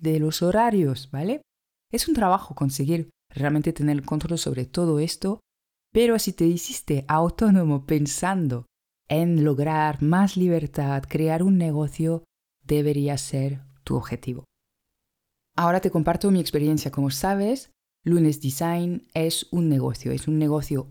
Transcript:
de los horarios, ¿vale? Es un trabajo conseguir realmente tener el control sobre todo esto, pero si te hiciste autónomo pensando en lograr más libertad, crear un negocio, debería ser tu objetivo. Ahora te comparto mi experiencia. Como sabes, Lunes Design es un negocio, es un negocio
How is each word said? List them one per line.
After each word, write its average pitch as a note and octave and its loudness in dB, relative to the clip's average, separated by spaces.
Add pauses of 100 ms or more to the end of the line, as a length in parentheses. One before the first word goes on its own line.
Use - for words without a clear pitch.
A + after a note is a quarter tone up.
de D#3+ 0
los D#3 -2
horarios, F#3 0
¿vale? F#3+ -6 (500)
Es - -4
un D#4+ 2
trabajo F#3 2
conseguir C#3+ -2 (200)
realmente D3 0
tener D3 0
el C#3 -4
control D#3 -4
sobre B2+ -4
todo E3 0
esto, F#3+ -4 (540)
pero A3+ 4
si G3 -2
te E3+ 2
hiciste E3 -2
autónomo E3 2
pensando D3 -2 (440)
en E3 2
lograr D3+ 0
más F#3 2
libertad, D3+ 0
crear D#3+ 0
un F#3+ 4
negocio, D#3+ -2 (400)
debería C#3+ 0
ser C#3 -4 (220)
tu C3+ -4
objetivo. B2 -8 (1120)
Ahora F3 2
te F#3+ 2
comparto E3+ 0
mi F#3+ 4
experiencia. D3+ 0
Como C#3 0
sabes, G3 -2 (320)
Lunes E3 2
Design E3+ -4
es E3 -2
un E3+ 0
negocio, C3 -2
es C3 -6
un D#3 0
negocio D3 -2